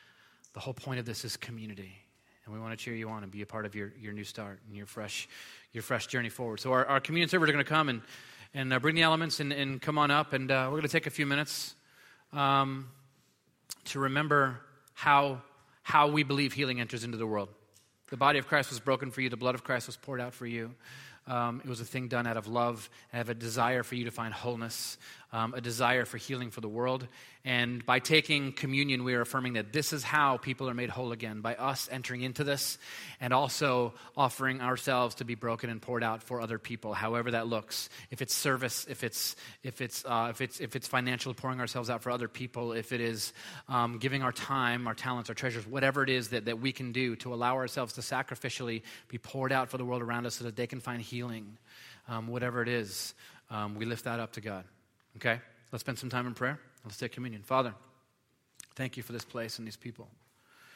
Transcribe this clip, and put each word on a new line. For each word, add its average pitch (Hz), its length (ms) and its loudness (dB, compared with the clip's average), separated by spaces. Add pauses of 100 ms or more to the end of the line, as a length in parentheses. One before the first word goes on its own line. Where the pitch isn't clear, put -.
(540)
The 101 60 -8
whole 131 140 -6
point 131 240 -4
of 117 80 -4
this 113 180 -6
is 113 120 -6
community. 104 580 -10 (500)
And 107 100 -12
we 110 60 -10
wanna 113 160 -8
cheer 117 180 -6
you 113 140 -6
on 110 140 -8
and 98 80 -12
be 101 120 -8
a 101 40 -8
part 110 180 -6
of 104 100 -6
your, 104 260 -6
your 107 120 -10
new 104 120 -6
start 101 420 -10
and 107 100 -14
your 104 100 -12
fresh, - 420 -8 (440)
your 113 100 -6
fresh 117 240 0
journey 120 220 -2
forward. 113 320 -6
So 131 120 0
our, 127 140 6
our 139 140 6
communion 165 280 2
servers 165 200 6
are 151 40 6
gonna 143 120 4
come 156 240 4
and, 117 140 -2 (520)
and, 131 180 0
uh, 127 60 6
bring 151 160 4
the 165 80 6
elements 160 380 4
and, 143 120 0
and 135 280 -2
come 151 180 0
on 147 120 6
up. 147 220 4
And, 131 180 0
uh, 131 200 4
we're 151 80 0
gonna 151 100 0
take 160 180 2
a 147 40 -2
few 147 160 0
minutes, 143 480 -2 (580)
um, 135 560 4 (960)
to - 120 -4
remember 135 640 4 (340)
how, 143 480 6 (400)
how 147 260 8
we 151 140 6
believe 139 300 2
healing 127 280 0
enters 117 240 -4
into 117 140 -4
the 113 80 0
world. 104 220 0 (640)
The 131 80 -6
body 143 200 6
of 131 80 -2
Christ 143 240 2
was 123 80 -6
broken 131 320 2
for 135 100 -6
you. 127 100 2
The 120 60 -6
blood 123 180 2
of 123 100 -8
Christ 123 240 -2
was 117 80 -10
poured 131 240 -6
out 123 140 -6
for 123 120 -10
you. 117 280 -6 (520)
Um, 120 380 0
it - 40 -8
was 117 120 -4
a 117 60 -8
thing 127 220 -4
done 120 180 2
out 117 100 0
of 104 100 -4
love, 120 420 0 (240)
out 120 100 -2
of 113 80 -4
a 117 40 0
desire 117 480 2
for 123 120 -6
you 123 100 -2
to 117 60 -4
find 113 220 -6
wholeness, 117 640 -6 (340)
um, 113 220 0
a 127 60 -4
desire 120 440 4
for 113 140 -8
healing 123 320 -6
for 117 100 -10
the 110 80 -2
world. 123 400 0 (380)
And 120 380 2
by 127 140 6
taking 147 540 4
communion, 135 520 2
we 127 100 2
are 120 60 4
affirming 127 340 0
that 104 160 0
this 143 220 0
is 147 100 -4
how 139 360 6
people 131 320 -4
are 120 40 -4
made 123 140 -2
whole 123 240 -4
again, 110 300 -6
by 113 140 -2
us 131 360 -2
entering 123 300 -6
into 131 200 -2
this 143 360 0 (420)
and 127 140 2
also 131 580 4 (240)
offering 131 460 2
ourselves 123 540 2
to - 100 -6
be 120 80 -2
broken 113 340 -2
and 113 140 -6
poured 120 200 0
out 110 200 0
for 123 180 -4
other 113 180 -2
people, 110 360 -6
however 117 380 0
that 117 140 0
looks. - 440 -4 (200)
If 123 120 -6
it's - 120 0
service, 131 540 2
if 135 160 -8
it's, - 320 -2 (260)
if 131 200 -6
it's, - 240 -6
uh, 117 240 2
if 110 100 -6
it's, 127 200 -4
if 123 140 -6
it's 123 140 -6
financial, 127 460 0
pouring 127 260 -4
ourselves 120 300 -2
out 117 120 -2
for 127 80 -2
other 120 180 -2
people, 120 440 -6
if 113 200 -4
it 123 80 0
is, 113 340 -2 (340)
um, 120 300 2
giving 135 240 2
our 127 100 2
time, 123 540 2
our 113 80 0
talents, 123 340 -4
our 113 60 -6
treasures, 117 320 -4
whatever 135 360 4
it 131 80 2
is 123 180 2
that, 110 180 -2
that 117 140 -2
we 127 120 0
can 127 200 -6
do 123 240 0
to 123 180 -8
allow 120 220 2
ourselves 127 380 -2
to - 60 -10
sacrificially 123 800 -4 (260)
be 123 100 -8
poured 131 340 -2
out 131 160 2
for 131 100 -6
the 127 60 -2
world 123 160 -2
around 120 260 -2
us 117 100 -4
so 120 80 -8
that 117 120 -6
they 120 100 -2
can 127 140 -8
find 120 220 -6
healing, 113 560 -8 (500)
um, 113 200 -4
whatever 120 340 0
it 113 60 0
is, 113 460 -2 (360)
um, 104 240 -2
we 107 100 -4
lift 113 200 -4
that 117 140 -2
up 113 140 -6
to - 80 -10
God. 98 240 -8 (520)
Okay? 117 240 2 (300)
Let's 120 120 -6
spend 123 160 -4
some 131 100 -6
time 123 180 0
in 123 60 -4
prayer. 131 260 -2 (260)
Let's 101 140 -12
take 123 140 -6
communion. 120 300 -8
Father, 127 300 2 (1000)
thank 131 240 -6
you 120 40 -8
for 120 100 -12
this 120 120 -8
place 113 340 -8
and 117 80 -10
these 107 100 -14
people. 113 300 -14 (680)